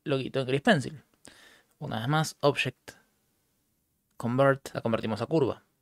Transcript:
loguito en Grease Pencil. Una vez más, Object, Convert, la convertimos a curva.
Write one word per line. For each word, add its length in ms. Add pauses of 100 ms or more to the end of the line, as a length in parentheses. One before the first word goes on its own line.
loguito 340
en 80
Grease 160
Pencil. 400 (760)
Una 200
vez 80
más, 320
Object, 520 (1200)
Convert, 580
la 60
convertimos 420
a 40
curva. 380 (180)